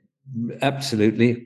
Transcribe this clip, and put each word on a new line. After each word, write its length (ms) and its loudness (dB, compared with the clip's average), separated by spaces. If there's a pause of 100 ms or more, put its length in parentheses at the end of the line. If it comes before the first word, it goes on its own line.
(640)
"Absolutely." 840 2